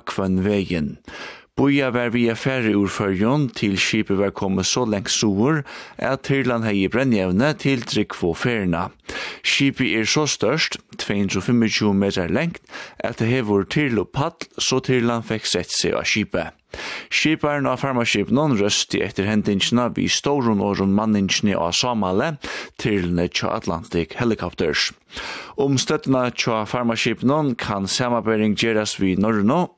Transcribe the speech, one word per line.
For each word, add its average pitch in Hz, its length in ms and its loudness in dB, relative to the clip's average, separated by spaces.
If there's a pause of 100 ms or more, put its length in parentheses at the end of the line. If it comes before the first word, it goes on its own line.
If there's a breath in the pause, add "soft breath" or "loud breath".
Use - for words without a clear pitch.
hvønn 95 320 0
vegin. 90 560 0 (640 loud breath)
Buja 139 320 2
var 120 180 0
vi 117 220 2
affæri 117 420 0
ur 101 160 4
Føroyum 110 640 0
til 101 240 0
skipet 104 400 0
var 98 160 2
kommet 95 320 0
så 127 220 0
lengt 101 240 -2
suður 113 480 2 (400 loud breath)
at 131 260 -4
tyrlan 127 380 0
hei 98 260 2
brennievne 113 720 2
til 135 240 0
trygg - 340 -2
for 85 220 -2
ferna. 95 480 0 (560 loud breath)
Skipet 127 560 0
er 107 80 0
så 151 240 2
størst, - 480 -2 (160)
tvei 104 240 -4
hundrað 98 220 0
og - 80 -6
fimmogtjúgu 113 500 4
meter 98 320 0
lengt, 165 320 -2 (400 loud breath)
at 117 160 -6
det 113 100 0
hevur 104 380 2
tyrlupall, 139 800 -2 (100)
så - 220 0
tyrlan 120 480 0
fekk 110 240 -4
sett - 240 -2
seg - 240 0
á - 80 -6
skipet. 92 480 -2 (560 loud breath)
Skiparen 147 560 0
á 127 80 2
farmaskipunum 123 800 2
røsti 101 480 0
eftir 98 240 -2
hendingina 107 640 2
við 92 240 0
stórun 117 480 2
orun 98 320 2
manningini 104 560 2
á 85 240 0
Samale, 120 600 0 (420 loud breath)
tyrlene 87 480 0
tjá - 300 -4
Atlantic 85 600 -4
Helicopters. 90 720 -2 (680 loud breath)
Um 139 160 2
støddina 131 560 0
tjá 110 320 -2
farmaskipunum 120 960 0
kann 98 320 -4
samabering 110 640 2
gerast 107 480 0
við 92 160 4
Norrønu, 110 460 2 (120)